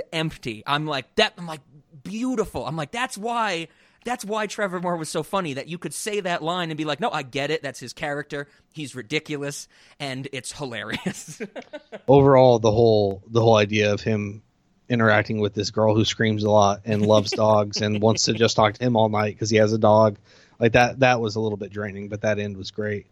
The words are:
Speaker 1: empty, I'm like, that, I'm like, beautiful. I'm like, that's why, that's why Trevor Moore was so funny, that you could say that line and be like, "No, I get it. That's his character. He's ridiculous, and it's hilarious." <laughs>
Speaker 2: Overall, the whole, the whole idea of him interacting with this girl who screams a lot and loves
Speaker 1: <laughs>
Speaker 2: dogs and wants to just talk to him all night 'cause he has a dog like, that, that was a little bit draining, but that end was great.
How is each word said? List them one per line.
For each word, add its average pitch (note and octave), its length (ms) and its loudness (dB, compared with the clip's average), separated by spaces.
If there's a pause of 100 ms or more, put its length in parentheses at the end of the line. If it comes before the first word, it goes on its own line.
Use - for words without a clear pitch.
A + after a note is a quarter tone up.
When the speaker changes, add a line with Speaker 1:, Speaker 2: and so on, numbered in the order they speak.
(120)
Speaker 1:
empty, D#3 540 -6
I'm D3 200 -2
like, C#3 280 -6
that, G#3+ 240 0
I'm F3 80 -14
like, D#3 140 -12 (420)
beautiful. A3 640 -6
I'm D3 100 -8
like, D3+ 160 -8
that's B3 260 -6
why, G#3 500 -4 (360)
that's B3 200 -6
why G#3+ 220 -4
Trevor F#3+ 340 -6
Moore F3 160 -2
was D#3+ 140 -8
so E3 120 -4
funny, F3+ 320 -4
that C3+ 140 -10
you E3+ 80 -10
could D#3+ 160 -10
say G#3 280 -6
that F3 220 -4
line E3+ 280 -4
and D#3 80 -8
be D3+ 80 -4
like, D3 120 -4
"No, A3+ 120 -2
I D3+ 140 -4
get C3+ 260 -4
it. D#3 120 -4
That's C3+ 180 -10
his B2 120 -14
character. C#3+ 560 -8 (240)
He's D3 220 -12
ridiculous, C#3+ 760 -8 (320)
and C3+ 320 -8
it's B2+ 200 -10
hilarious." B2 880 -10 (320)
<laughs> - 340 -12
Speaker 2:
Overall, C3 500 8
the A2 120 2
whole, G#2 560 2
the A2+ 140 0
whole A2+ 160 6
idea G#2 360 2
of G2+ 80 -4
him G#2 420 -4 (460)
interacting A2 520 2
with G#2 140 0
this G2+ 160 -4
girl G#2+ 240 2
who G#2+ 100 4
screams G#2+ 400 -2
a G#2+ 60 2
lot G2+ 360 6
and G#2 180 0
loves G#2 260 4
Speaker 1:
<laughs> - 60 -6
Speaker 2:
dogs G#2+ 460 2
and G#2 180 0
wants A2 240 2
to B2+ 80 0
just A2 240 0
talk G#2+ 180 4
to B2 100 -6
him A#2+ 120 0
all A2 140 4
night G#2+ 280 -2
'cause G#2+ 120 -4
he A2 80 4
has G#2+ 160 6
a A2+ 40 0
dog G#2+ 380 6 (440)
like, A#2 120 2
that, B2 280 2
that B2 200 4
was G#2+ 160 -4
a A2 40 -4
little G#2+ 160 -4
bit G2 140 -10
draining, G2+ 380 -10
but G2+ 140 -10
that G#2+ 180 0
end G#2 160 -8
was F#2 160 -12
great. G#2 400 -8